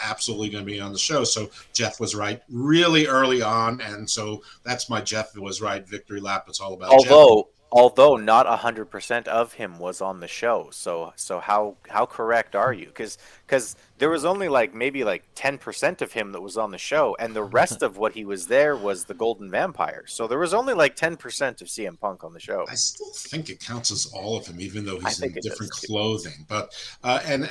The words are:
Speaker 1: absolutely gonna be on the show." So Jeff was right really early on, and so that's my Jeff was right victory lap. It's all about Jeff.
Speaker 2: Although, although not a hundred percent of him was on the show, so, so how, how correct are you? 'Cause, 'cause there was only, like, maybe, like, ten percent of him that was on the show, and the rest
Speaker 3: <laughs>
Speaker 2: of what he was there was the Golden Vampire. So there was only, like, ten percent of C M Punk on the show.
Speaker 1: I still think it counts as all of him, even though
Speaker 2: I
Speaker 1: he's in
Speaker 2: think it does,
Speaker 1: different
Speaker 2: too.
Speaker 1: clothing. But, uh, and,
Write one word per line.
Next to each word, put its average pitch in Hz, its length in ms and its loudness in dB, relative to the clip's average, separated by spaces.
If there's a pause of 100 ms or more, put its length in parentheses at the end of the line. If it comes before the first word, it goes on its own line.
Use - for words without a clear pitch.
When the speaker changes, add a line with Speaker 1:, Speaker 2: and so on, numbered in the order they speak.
Speaker 1:
absolutely 107 480 -4
gonna 101 140 -8
be 101 160 -8
on 101 120 -8
the 95 60 -6
show." 139 260 0
So 110 260 -2 (220)
Jeff 117 280 -2
was 104 140 -4
right 104 360 -4
really 156 560 4
early 131 360 2
on, 113 380 0
and 104 280 -10
so 107 340 -6 (220)
that's 123 260 -6
my 110 100 -2
Jeff 107 360 -6
was 98 240 -10
right 98 260 -4
victory 101 340 -12
lap. 98 280 -4
It's 98 120 -10
all 98 140 -8
about 90 160 -4 (120)
Jeff. 123 80 2
Speaker 2:
Although, 135 380 10 (240)
although 123 440 8
not 110 300 6
a 113 100 2
hundred 110 300 -4
percent 117 420 -6
of 113 240 0
him 92 260 -12
was 90 220 -8
on 95 200 -6
the 85 80 -12
show, 117 440 -2
so, 85 440 -8
so 92 240 -8
how, 104 360 0 (120)
how 107 180 0
correct - 500 -2
are 123 160 0
you? 85 220 -12
'Cause, 107 220 -12 (300)
'cause - 300 -2 (220)
there 147 100 2
was 156 160 -2
only, 190 240 -2
like, 120 260 2
maybe, 131 300 -4
like, 95 200 -4 (100)
ten 139 240 -4
percent 139 420 -4
of 117 100 -6
him 104 220 -6
that 90 80 -10
was 95 160 -10
on 107 140 -4
the 90 80 -12
show, 135 420 0
and 113 160 -6
the 107 80 -4
rest 120 380 0
Speaker 3:
<laughs> - 0 -
Speaker 2:
of 98 160 -4
what 107 160 -2
he 110 100 -12
was 95 220 -10
there 143 280 2
was 101 300 -4
the - 80 -14
Golden 101 380 -4
Vampire. 98 560 -4
So - 200 -8
there 127 120 -2
was 175 160 -2
only, 208 180 0
like, 160 240 2
ten 160 220 -4
percent 123 420 -6
of 90 80 -18
C 107 180 -8
M 85 120 -10
Punk 95 260 -8
on 82 80 -16
the 82 80 -20
show. 98 260 -6
Speaker 1:
I - 100 -10
still - 360 -6
think - 380 -10
it - 100 -16
counts 113 300 -6
as 101 240 -4
all 101 240 -6
of - 80 -12
him, 87 120 -16
even 98 280 -10
though 95 100 -8
Speaker 2:
I 90 40 -10 (100)
Speaker 1:
he's - 100 -6
in 135 80 -4
Speaker 2:
think 82 80 -8
it 90 60 -10
does, 104 100 -6
Speaker 1:
different 101 220 -12
Speaker 2:
too. - 140 -12
Speaker 1:
clothing. 104 600 -4
But, 104 240 -6 (320)
uh, 123 220 0
and, 143 240 -2